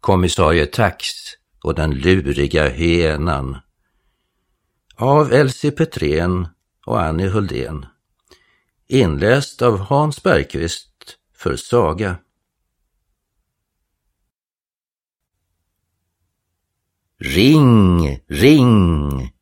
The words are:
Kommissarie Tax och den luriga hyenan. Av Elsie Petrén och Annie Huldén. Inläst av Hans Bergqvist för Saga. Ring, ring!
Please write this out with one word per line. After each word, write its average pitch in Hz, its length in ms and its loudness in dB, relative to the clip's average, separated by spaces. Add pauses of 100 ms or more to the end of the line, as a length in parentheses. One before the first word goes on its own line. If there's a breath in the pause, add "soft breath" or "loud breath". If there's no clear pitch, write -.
Kommissarie 87 560 2
Tax - 400 -4 (580)
och 78 120 -4
den 78 160 -2
luriga 71 800 0
hyenan. 76 880 -2 (1400)
Av 139 380 2
Elsie 143 380 0
Petrén 90 760 -2 (380)
och 113 160 -2
Annie 82 260 -2
Huldén. 78 580 -6 (1000 soft breath)
Inläst 113 760 0
av 117 160 0
Hans 143 460 -2
Bergqvist - 960 -4 (180)
för 82 200 -6
Saga. 95 640 -2 (4000)
Ring, 92 1080 4
ring! 85 1040 2 (100)